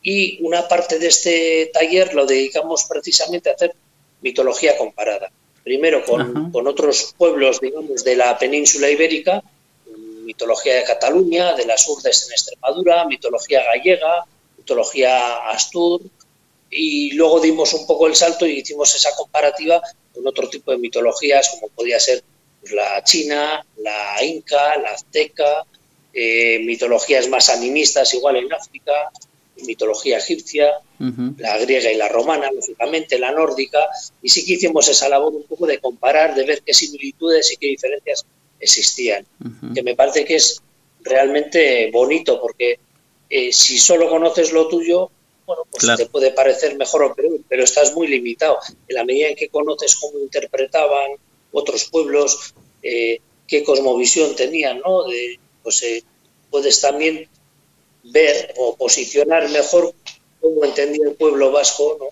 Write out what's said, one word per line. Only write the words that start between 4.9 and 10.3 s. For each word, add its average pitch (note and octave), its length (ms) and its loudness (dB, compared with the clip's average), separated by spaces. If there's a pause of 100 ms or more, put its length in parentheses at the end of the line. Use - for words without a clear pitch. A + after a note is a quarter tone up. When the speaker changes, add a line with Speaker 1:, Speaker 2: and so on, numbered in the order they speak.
Speaker 1:
Primero C#3 420 0
con, A#2+ 160 0
Speaker 2:
Ajá. C#3 320 -4
Speaker 1:
con B2 140 -2
otros C#3+ 500 0
pueblos, D3 420 2
digamos, C#3 440 -6
de B2+ 120 2
la B2 220 2
península C#3+ 520 2
ibérica, D#3+ 540 0 (800)
mitología A#2 520 -2